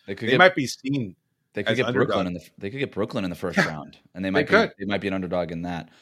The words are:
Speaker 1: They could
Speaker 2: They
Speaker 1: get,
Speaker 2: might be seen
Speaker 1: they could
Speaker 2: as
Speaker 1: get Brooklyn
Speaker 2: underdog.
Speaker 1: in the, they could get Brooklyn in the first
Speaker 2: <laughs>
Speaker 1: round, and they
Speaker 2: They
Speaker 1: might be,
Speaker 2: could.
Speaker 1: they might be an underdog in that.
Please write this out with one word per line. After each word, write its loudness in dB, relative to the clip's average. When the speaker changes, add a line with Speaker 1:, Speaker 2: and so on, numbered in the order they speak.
Speaker 1:
They -6
could -6
Speaker 2:
They 4
Speaker 1:
get, 4
Speaker 2:
might 8
be -2
seen -4
Speaker 1:
they -6
could 0
Speaker 2:
as 2
Speaker 1:
get 2
Brooklyn 2
Speaker 2:
underdog. 0
Speaker 1:
in -4
the, -10
they -8
could -10
get -4
Brooklyn -4
in -2
the -6
first -2
Speaker 2:
<laughs> 4
Speaker 1:
round, -10
and -6
they 0
Speaker 2:
They 0
Speaker 1:
might 2
be, -2
Speaker 2:
could. 4
Speaker 1:
they -6
might 0
be 0
an -2
underdog -2
in -6
that. -8